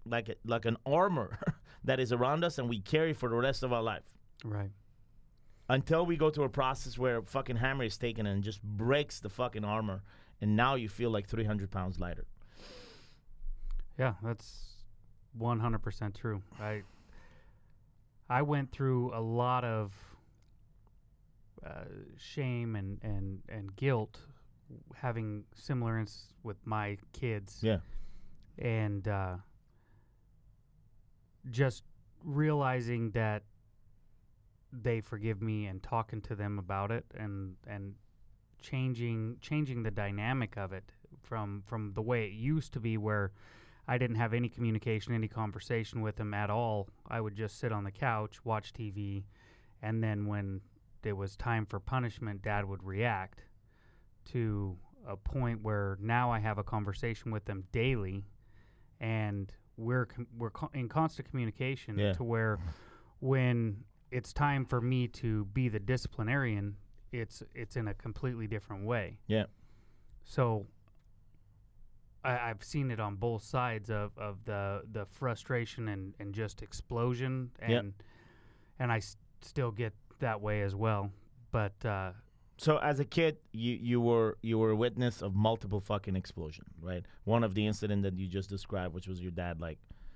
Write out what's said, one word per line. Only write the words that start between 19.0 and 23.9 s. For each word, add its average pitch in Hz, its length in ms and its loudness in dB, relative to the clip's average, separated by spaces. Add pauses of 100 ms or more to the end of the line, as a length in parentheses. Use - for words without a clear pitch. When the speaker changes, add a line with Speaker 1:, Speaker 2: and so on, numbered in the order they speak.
Speaker 2:
a 113 80 -2
lot 120 420 2
of, 110 300 0 (1700)
uh, - 200 -10 (320)
shame 120 580 -4
and, 98 260 -4
and, 98 460 -2
and 98 300 -8
guilt 127 420 0 (760)